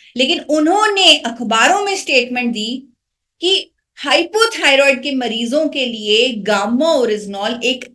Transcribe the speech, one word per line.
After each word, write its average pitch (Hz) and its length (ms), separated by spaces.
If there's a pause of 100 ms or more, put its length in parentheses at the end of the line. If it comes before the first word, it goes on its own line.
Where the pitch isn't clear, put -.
(180)
लेकिन 285 220
उन्होंने 349 760
अखबारों 233 640
में 392 140
स्टेटमेंट 247 580
दी 220 420 (460)
कि 370 300 (260)
हाइपोथायराइड 285 1080
के 285 120
मरीजों 240 540
के 285 160
लिए 220 440
गामा 220 640
ओरिजिनॉल 214 680
एक 254 320